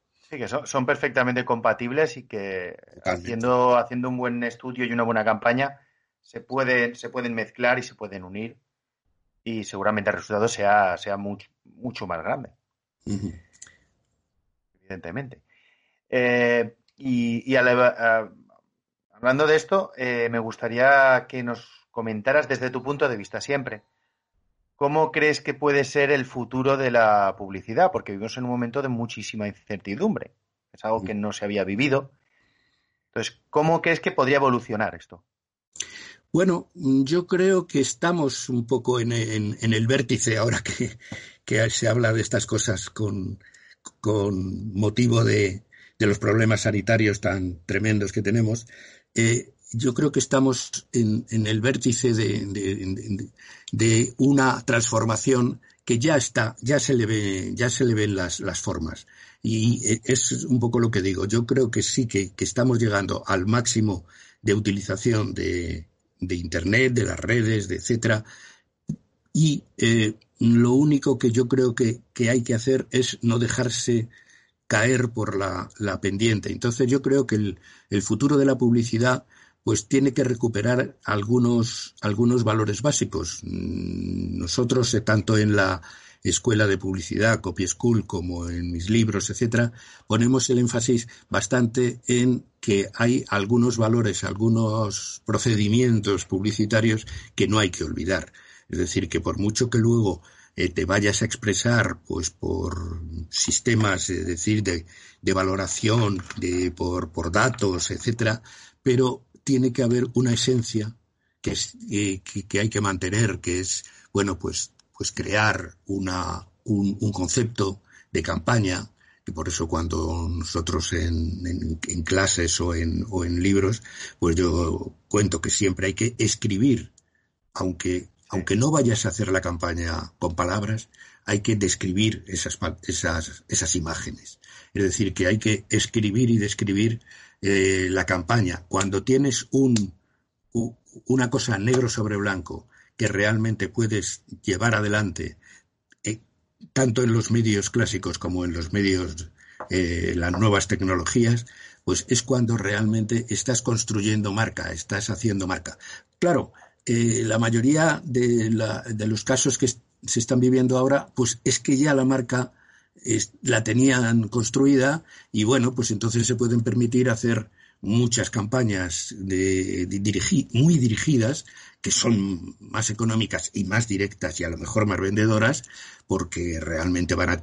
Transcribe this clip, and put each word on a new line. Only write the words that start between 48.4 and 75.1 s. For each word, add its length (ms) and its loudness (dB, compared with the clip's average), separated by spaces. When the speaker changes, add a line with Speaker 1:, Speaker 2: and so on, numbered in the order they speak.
Speaker 2:
Eh, 380 0
yo 220 -2
creo 180 0
que 80 0
estamos 720 0
en, 380 0
en 180 0
el 140 0
vértice 520 0
de, 320 -2
de, 300 -4
de, 540 -6
de 460 2
una 480 4
transformación 960 0
que 140 0
ya 180 2
está, 440 -2
ya 180 2
se 140 0
le 120 2
ve, 500 -2
ya 140 0
se 160 0
le 80 2
ven 220 0
las, 260 -4
las 200 -6
formas. 460 -6
Y, 460 0
eh, 160 2
es 420 0
un 140 2
poco 200 2
lo 120 2
que 100 0
digo. 240 -2
Yo 200 0
creo 260 2
que 120 0
sí 240 0
que, 260 -2
que 100 -6
estamos 360 2
llegando 460 0
al 200 0
máximo 600 0
de 120 2
utilización 800 0
de, 540 -4
de 160 -4
Internet, 580 0
de 120 2
las 140 -4
redes, 480 0
de 80 -4
etcétera. 480 0
Y, 300 2
eh, 380 2
lo 340 6
único 440 4
que 140 2
yo 160 2
creo 280 2
que, 260 0
que 160 2
hay 140 2
que 100 -2
hacer 380 0
es 300 0
no 180 2
dejarse 680 -2
caer 440 2